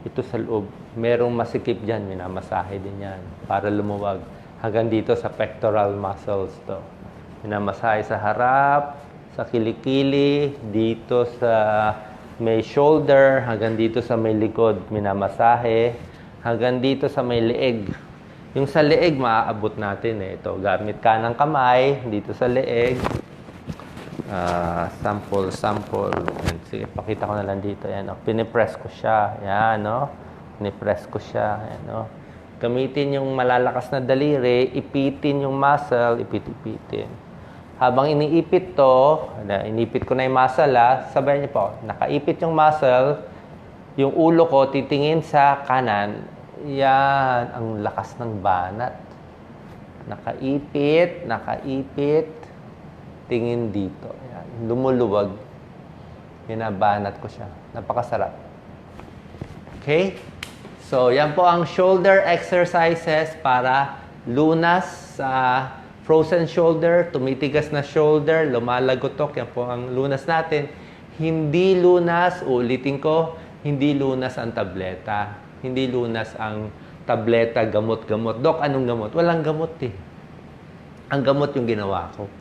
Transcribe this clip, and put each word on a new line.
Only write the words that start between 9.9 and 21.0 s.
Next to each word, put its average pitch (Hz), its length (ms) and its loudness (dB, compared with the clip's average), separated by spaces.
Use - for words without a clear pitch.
dito 113 560 0
sa 117 160 2
may 113 160 2
shoulder, 135 880 4
hanggang 113 320 -2
dito 113 240 0
sa 117 160 0
may 110 160 0
likod, 107 560 2
minamasahe. 113 1040 2
Hanggang 120 320 0
dito 135 300 0
sa 131 160 -2
may 120 180 2
leeg. 113 480 0
Yung 135 160 0
sa 160 100 2
leeg, 156 400 4
maaabot 110 560 0
natin 104 480 -4
eh. 92 160 -8
Ito, 92 220 -6
gamit 98 420 -2